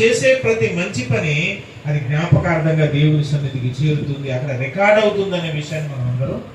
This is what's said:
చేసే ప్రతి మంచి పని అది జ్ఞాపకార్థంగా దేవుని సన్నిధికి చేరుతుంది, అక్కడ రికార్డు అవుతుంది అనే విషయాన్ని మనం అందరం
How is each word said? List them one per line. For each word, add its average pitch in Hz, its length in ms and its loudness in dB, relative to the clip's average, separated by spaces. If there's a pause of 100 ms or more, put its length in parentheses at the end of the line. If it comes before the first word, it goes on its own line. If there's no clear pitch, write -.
చేసే 247 320 6
ప్రతి 226 420 2
మంచి 202 300 -2
పని 180 520 0 (280)
అది 147 140 0
జ్ఞాపకార్థంగా 156 840 2
దేవుని 147 380 2
సన్నిధికి 135 640 -2
చేరుతుంది, 139 460 -2
అక్కడ 127 260 -4
రికార్డు 202 480 2
అవుతుంది 190 320 0
అనే 165 140 -4
విషయాన్ని 147 420 -6
మనం 123 160 -4
అందరం 127 320 -2 (140)